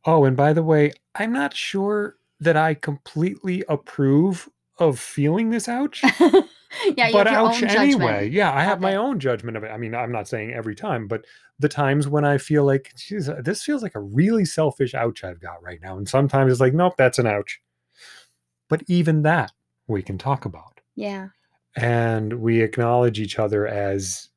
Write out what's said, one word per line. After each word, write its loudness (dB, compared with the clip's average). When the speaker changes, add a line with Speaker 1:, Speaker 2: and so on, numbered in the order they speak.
Speaker 1:
Oh, 6
and 4
by 4
the 2
way, 4
I'm -4
not -2
sure -4
that 2
I 2
completely -4
approve 0
of 2
feeling -2
this -4
ouch." -4
Speaker 2:
<laughs> 4
Yeah, 4
you 2
Speaker 1:
But 6
Speaker 2:
have 4
your 4
Speaker 1:
ouch 0
Speaker 2:
own 0
Speaker 1:
anyway. 4
Speaker 2:
judgment 0
Speaker 1:
Yeah, 2
I 2
have 2
Speaker 2:
of -4
Speaker 1:
my 0
Speaker 2:
it. -2
Speaker 1:
own -2
judgment -4
of -8
it. -12
I -10
mean, -8
I'm -4
not -6
saying -8
every -8
time, -6
but -6
the 0
times 0
when 0
I 2
feel 0
like, 0
"Jeez, -8
this -6
feels -4
like -10
a -8
really 2
selfish -2
ouch -4
I've -14
got -16
right -16
now." -12
And -10
sometimes 2
it's 0
like, 4
"Nope, 2
that's 4
an 2
ouch." -4
But 0
even 2
that 2
we -4
can -8
talk -4
about. -14
Speaker 2:
Yeah. -8
Speaker 1:
And 0
we 2
acknowledge 2
each -6
other 0
as -6